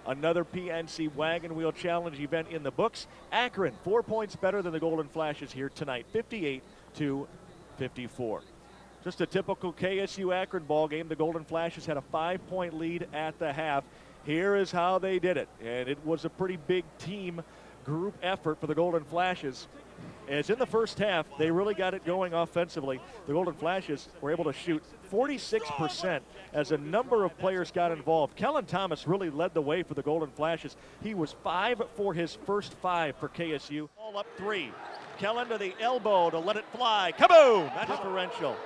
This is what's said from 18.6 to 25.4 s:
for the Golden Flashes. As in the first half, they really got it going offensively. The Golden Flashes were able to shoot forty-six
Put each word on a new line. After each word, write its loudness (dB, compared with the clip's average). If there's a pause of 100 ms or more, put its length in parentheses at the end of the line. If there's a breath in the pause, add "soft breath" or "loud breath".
for -4
the -2
Golden 2
Flashes. -2 (600)
As 0
in 2
the 2
first 0
half, 2 (140)
they 4
really 2
got 0
it -8
going 0
offensively. 0 (260 loud breath)
The -2
Golden 2
Flashes -2 (120)
were -4
able 0
to 0
shoot -2 (220)
forty-six 0